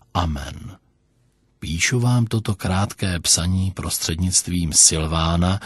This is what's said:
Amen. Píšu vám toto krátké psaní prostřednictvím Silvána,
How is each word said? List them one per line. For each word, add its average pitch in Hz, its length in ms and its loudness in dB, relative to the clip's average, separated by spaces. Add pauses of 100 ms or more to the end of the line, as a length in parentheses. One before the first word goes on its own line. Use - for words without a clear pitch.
(140)
Amen. 78 640 -4 (840)
Píšu 85 400 -2
vám 123 260 4
toto 110 300 -2
krátké 92 640 -2
psaní 92 520 0
prostřednictvím 85 1000 -2
Silvána, 82 920 2